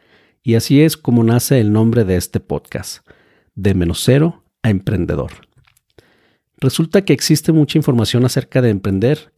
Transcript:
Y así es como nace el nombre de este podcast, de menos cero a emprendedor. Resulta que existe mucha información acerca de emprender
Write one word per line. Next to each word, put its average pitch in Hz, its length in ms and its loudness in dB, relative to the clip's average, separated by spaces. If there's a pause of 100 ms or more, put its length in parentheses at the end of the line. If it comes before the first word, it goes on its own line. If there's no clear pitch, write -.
(420)
Y 113 120 0
así 139 280 2
es - 140 2
como 117 280 0
nace 123 340 2
el 104 140 2
nombre 113 320 2
de 92 120 0
este - 220 -4
podcast, - 640 -12 (500)
de 98 200 0
menos 85 300 -2
cero 147 400 0 (180)
a 113 80 0
emprendedor. 87 640 -4 (1300)
Resulta 165 460 0
que 147 100 2
existe - 380 0
mucha 156 260 2
información 123 480 0
acerca 131 340 -4
de 123 80 2
emprender 101 680 -2